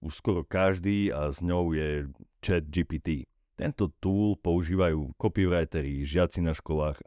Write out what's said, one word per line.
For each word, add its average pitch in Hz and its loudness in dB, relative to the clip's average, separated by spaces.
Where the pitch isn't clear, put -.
už - -10
skoro 87 0
každý 95 2
a 73 -2
s - -10
ňou 87 0
je 76 -2
Chat 85 0
G 82 0
P 76 -4
T. 76 -2
Tento - -2
tool 101 2
používajú 85 0
copywriteri, 80 0
žiaci 85 0
na 82 2
školách, 76 -4